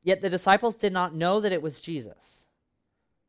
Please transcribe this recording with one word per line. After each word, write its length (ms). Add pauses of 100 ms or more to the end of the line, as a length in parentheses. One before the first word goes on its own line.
Yet 200
the 80
disciples 460
did 180
not 220
know 260
that 100
it 100
was 200
Jesus. 640 (840)